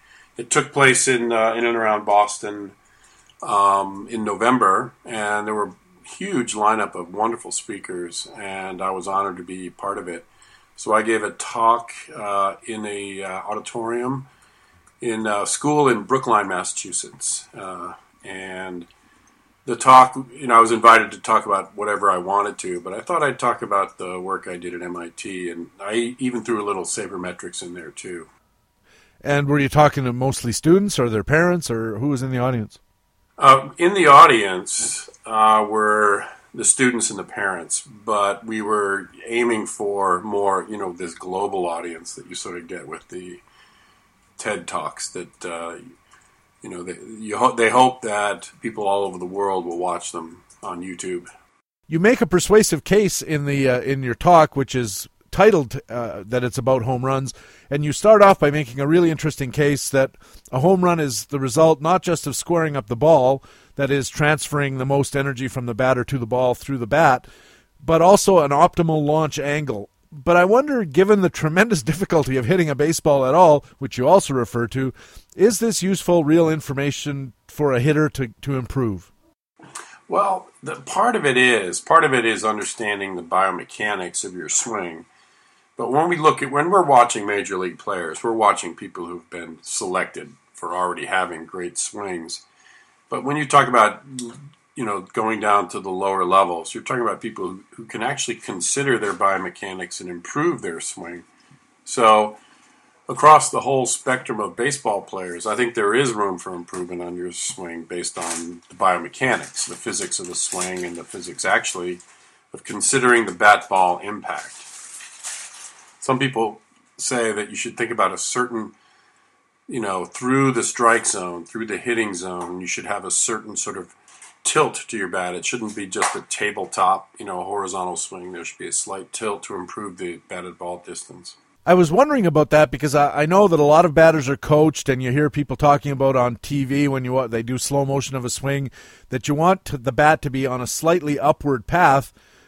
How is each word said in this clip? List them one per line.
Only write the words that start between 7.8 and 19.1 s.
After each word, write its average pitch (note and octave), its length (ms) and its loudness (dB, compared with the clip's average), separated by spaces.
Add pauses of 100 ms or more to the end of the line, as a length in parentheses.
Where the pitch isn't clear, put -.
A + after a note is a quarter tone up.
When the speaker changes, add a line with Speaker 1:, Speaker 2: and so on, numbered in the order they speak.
Speaker 1:
and F#2+ 420 -10
I F#2+ 100 -4
was F#2 160 -6
honored G2 300 -4
to F#2 60 -14
be F#2 260 -12
part G2+ 300 -8
of F2 100 -10
it. E2+ 160 -12 (520)
So G#2+ 180 -2
I A2 80 2
gave G#2+ 200 0
a G#2 100 -6
talk, A#2 580 0 (260)
uh, G2+ 480 -2
in A2 220 -8
a, G2+ 360 -8
uh, F#2+ 60 -10
auditorium A#2 1000 -6 (760)
in A2 240 -4
a G#2 200 -2
school D3 440 2
in G#2 140 0
Brookline, A#2 440 0
Massachusetts, - 1040 -8
uh, F2+ 420 -14 (300)
and F#2 600 -12 (800)